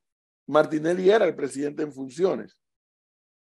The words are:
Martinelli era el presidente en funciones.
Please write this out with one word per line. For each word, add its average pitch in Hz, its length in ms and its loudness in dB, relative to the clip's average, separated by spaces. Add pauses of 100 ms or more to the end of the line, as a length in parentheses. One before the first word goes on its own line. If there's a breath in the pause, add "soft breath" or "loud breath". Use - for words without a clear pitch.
(480)
Martinelli 156 600 2
era 214 160 6
el 160 100 0
presidente 143 480 -6
en 147 80 -8
funciones. 131 680 -6 (1000)